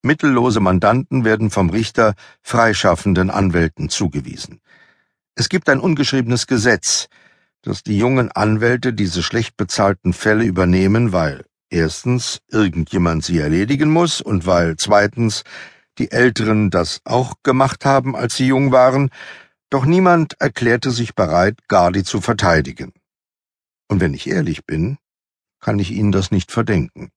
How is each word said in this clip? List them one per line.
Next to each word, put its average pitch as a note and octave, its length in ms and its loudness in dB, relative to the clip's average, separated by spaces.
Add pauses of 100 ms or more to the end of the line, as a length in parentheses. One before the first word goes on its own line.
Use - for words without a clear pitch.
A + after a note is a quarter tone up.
Mittellose B2+ 560 0
Mandanten G#2 640 2
werden A2 280 0
vom F2+ 180 2
Richter A2 460 0 (260)
freischaffenden G2 880 2
Anwälten E2+ 580 0
zugewiesen. - 720 -8 (760)
Es - 120 -2
gibt F#3 200 -2
ein C#3 100 4
ungeschriebenes C3+ 720 0
Gesetz, A2+ 580 0 (560)
dass - 220 -8
die G#2 140 -2
jungen B2 340 0
Anwälte A#2 600 0
diese F#2 300 -2
schlecht - 340 -4
bezahlten G2 560 0
Fälle G#2+ 320 0
übernehmen, F#2+ 680 2
weil D2+ 320 -4 (260)
erstens F#2 760 -4
irgendjemand E2+ 760 -2
sie F2 140 -2
erledigen G#2+ 520 0
muss E3 300 0
und F#2 240 -2
weil F2 320 2
zweitens G#2 680 0 (540)
die - 120 -4
Älteren A2 600 2
das E2+ 340 -2
auch B2 380 -2
gemacht C3 420 0
haben, C3+ 300 0
als A#2+ 220 -6
sie C3 100 0
jung C3 260 2
waren, C3 380 4 (600)
doch C3+ 140 0
niemand F3 560 2
erklärte A#2+ 500 0
sich A#2 240 -4
bereit, F2+ 540 0
Gardi F#2 360 2
zu - 160 -4
verteidigen. F#2 720 -2 (960)
Und G2 120 0
wenn D#2+ 140 0
ich - 140 -10
ehrlich D#3+ 360 -2
bin, B2+ 340 -4 (640)
kann G#2 180 -2
ich F#2 120 -2
ihnen G2+ 220 0
das F#2+ 180 0
nicht - 220 -2
verdenken. G#2 640 -4